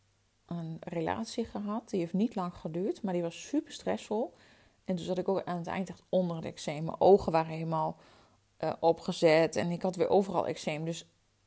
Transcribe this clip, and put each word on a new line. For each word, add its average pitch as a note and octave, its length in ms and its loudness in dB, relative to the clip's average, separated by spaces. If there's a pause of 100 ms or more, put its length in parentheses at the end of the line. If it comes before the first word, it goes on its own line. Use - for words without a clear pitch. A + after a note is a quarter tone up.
(460)
een E3 340 -8
relatie F3+ 640 -4
gehad. G#3 460 -8
Die G3 100 0
heeft E3+ 120 -4
niet G3+ 220 0
lang F3+ 200 -4
geduurd, F#3 480 -6
maar F#3+ 100 -4
die F3 100 0
was E3+ 260 -8
super D4+ 240 -2
stressvol. - 600 -4 (520)
En F#3+ 120 -2
toen E3 80 -6
zat F3 140 -2
ik F3+ 100 -2
ook F#3+ 160 0
aan F3 140 -4
het E3+ 80 -8
eind F3 220 -4
echt - 200 -16
onder F3+ 280 0
het D#3+ 80 -8
eczeem. D#3+ 400 -6
Mijn - 160 -4
ogen F#3+ 320 8
waren D#3+ 200 2
helemaal, D#3+ 440 -4 (600)
eh, D#3+ 240 -4
opgezet E3 760 4
en F3 140 0
ik F3 120 -4
had F#3 140 -2
weer E3+ 120 2
overal F#3+ 380 4
eczeem. D#3 380 -4
Dus E3 220 -6 (400)